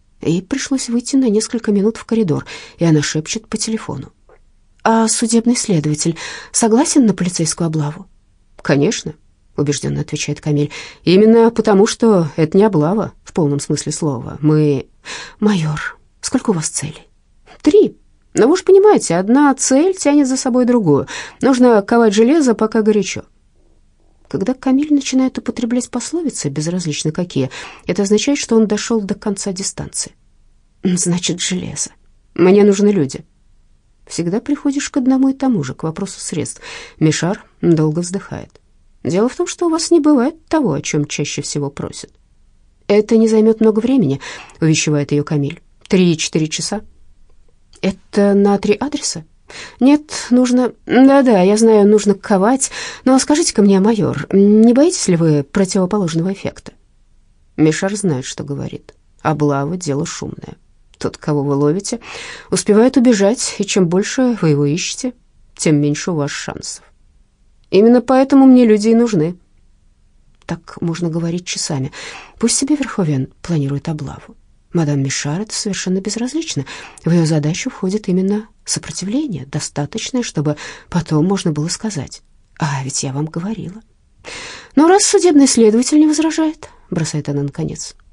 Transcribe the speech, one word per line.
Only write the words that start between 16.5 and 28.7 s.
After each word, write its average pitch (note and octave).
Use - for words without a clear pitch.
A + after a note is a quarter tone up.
у -
вас D#3+
целей?» -
«Три. D4+
Но G#3+
вы E4+
ж -
понимаете, F#4+
одна B3+
цель D#4
тянет C#4+
за C4
собой B3+
другую. G3+
Нужно B3
ковать A3+
железо, B3
пока A3
горячо». G#3
Когда G3
Камиль C4+
начинает C4
употреблять A#3+
пословицы, C#4
безразлично D#3
какие, D#3
это F3+
означает, G#3
что -
он A3
дошёл G#3+